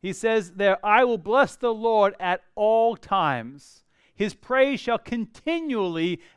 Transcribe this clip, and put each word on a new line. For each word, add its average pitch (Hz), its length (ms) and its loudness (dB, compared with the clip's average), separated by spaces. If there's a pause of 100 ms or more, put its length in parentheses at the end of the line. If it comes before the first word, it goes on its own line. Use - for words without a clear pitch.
He 185 120 -8
says 220 400 -2
there, 196 320 0
"I 220 200 4
will 233 140 0
bless 214 380 0
the 233 180 -2
Lord 214 460 2
at 180 220 -2 (120)
all 226 420 2
times." 139 840 -4 (360)
"His 202 160 -4
praise 262 460 0
shall 233 180 -2
continually 220 1200 -4 (160)